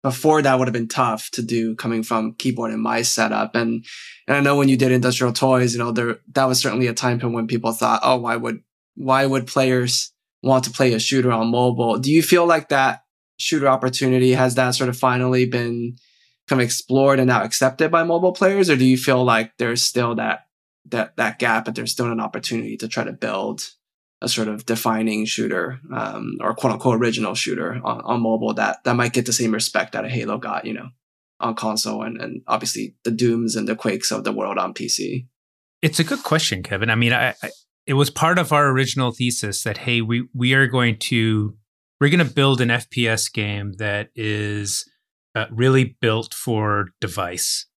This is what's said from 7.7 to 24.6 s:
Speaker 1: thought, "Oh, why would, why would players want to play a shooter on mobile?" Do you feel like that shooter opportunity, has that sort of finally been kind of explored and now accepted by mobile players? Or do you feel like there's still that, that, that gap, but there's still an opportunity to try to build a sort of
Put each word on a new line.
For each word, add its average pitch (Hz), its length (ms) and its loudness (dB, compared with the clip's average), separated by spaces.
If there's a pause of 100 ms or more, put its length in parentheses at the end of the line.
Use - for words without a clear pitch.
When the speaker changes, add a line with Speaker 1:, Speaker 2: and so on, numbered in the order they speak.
Speaker 1:
thought, 113 320 0
"Oh, 127 140 4
why 117 180 -2
would, 117 240 -6 (340)
why 131 300 2
would 135 220 0
players 127 680 0 (300)
want 131 220 4
to 110 60 -8
play 127 220 2
a 113 80 0
shooter 123 320 2
on 113 180 0
mobile?" 120 480 2
Do 135 140 0
you 165 100 6
feel 170 220 4
like 160 240 2
that 135 360 0 (340)
shooter 139 300 0
opportunity, 127 640 2
has 127 220 2
that 123 200 2
sort 127 140 0
of 123 80 -4
finally 127 480 2
been 120 520 -4 (500)
kind 135 140 2
of 120 40 2
explored 135 540 2
and 127 100 4
now 113 140 2
accepted 131 480 0
by 165 120 4
mobile 175 300 2
players? 190 380 4
Or 143 60 6
do 131 80 4
you 127 120 6
feel 127 280 2
like 113 340 2
there's 120 240 0
still 120 320 0
that, 110 320 -4 (400)
that, 110 300 -4
that 110 220 0
gap, 113 260 2
but 113 100 -8
there's 117 180 -6
still 120 200 -2
an 110 80 -4
opportunity 110 580 -6
to 113 100 -10
try 117 160 -4
to - 80 -8
build 107 600 -6 (500)
a - 80 -4
sort 107 180 -2
of 107 160 -8